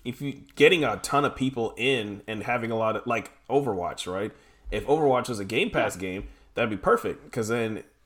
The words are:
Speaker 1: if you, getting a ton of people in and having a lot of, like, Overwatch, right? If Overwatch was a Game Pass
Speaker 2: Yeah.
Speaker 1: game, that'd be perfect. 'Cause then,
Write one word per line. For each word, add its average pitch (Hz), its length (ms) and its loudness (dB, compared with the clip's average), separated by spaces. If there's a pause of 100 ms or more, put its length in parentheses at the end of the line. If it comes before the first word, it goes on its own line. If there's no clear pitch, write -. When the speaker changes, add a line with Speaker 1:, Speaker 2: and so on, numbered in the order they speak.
Speaker 1:
if 123 160 -8
you, 139 180 -8 (160)
getting 160 300 8
a 107 180 0
ton 143 220 2
of 127 100 -2
people 127 400 -2
in 110 500 0
and 107 180 -6
having 117 280 -2
a 113 60 0
lot 110 180 0
of, 101 100 -6
like, 113 260 -4 (180)
Overwatch, 101 600 -2
right? 98 220 -4 (400)
If - 160 -4
Overwatch 135 400 4
was 113 140 -4
a - 40 -4
Game 120 240 0
Pass 110 280 0
Speaker 2:
Yeah. 87 40 -12
Speaker 1:
game, 95 260 -6 (260)
that'd 113 160 0
be 104 80 -4
perfect. - 520 -2
'Cause 110 200 -4
then, 113 340 -4 (220)